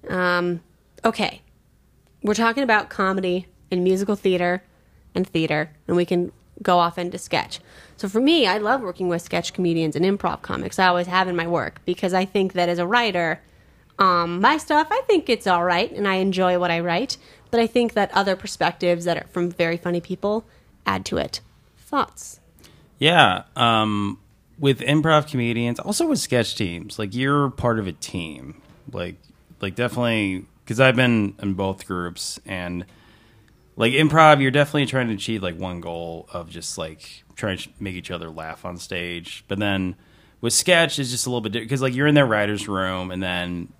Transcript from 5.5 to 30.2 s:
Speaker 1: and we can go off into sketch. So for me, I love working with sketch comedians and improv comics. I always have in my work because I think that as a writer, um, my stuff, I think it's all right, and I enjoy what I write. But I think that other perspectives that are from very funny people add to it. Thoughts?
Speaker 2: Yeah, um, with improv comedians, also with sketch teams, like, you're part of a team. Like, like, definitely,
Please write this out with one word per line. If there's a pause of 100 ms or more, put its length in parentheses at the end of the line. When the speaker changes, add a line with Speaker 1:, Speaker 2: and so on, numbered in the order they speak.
Speaker 1:
and
we
can (300)
go
off
into
sketch. (380)
So
for
me,
I
love
working
with
sketch
comedians
and
improv
comics.
I
always
have
in
my
work
because
I
think
that
as
a
writer, (580)
um,
my
stuff,
I
think
it's
all
right,
and
I
enjoy
what
I
write. (340)
But
I
think
that
other
perspectives
that
are
from
very
funny
people (420)
add
to
it. (380)
Thoughts? (580)
Speaker 2:
Yeah, (120)
um, (400)
with
improv
comedians,
also
with
sketch
teams,
like,
you're
part
of
a
team. (320)
Like, (440)
like,
definitely, (220)